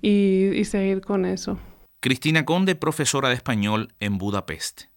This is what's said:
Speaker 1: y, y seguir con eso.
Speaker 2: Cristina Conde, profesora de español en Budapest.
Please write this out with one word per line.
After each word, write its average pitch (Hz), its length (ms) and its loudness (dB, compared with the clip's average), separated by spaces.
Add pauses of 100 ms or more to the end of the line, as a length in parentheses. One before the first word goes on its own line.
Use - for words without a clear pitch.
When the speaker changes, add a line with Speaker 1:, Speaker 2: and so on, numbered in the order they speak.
Speaker 1:
y, 196 540 4
y 214 100 0
seguir 190 380 -2
con 190 240 -2
eso. 190 320 -6 (420)
Speaker 2:
Cristina 151 440 2
Conde, 180 300 2
profesora 147 540 0
de 123 80 4
español 107 640 0
en 101 180 -2
Budapest. 98 680 -4 (120)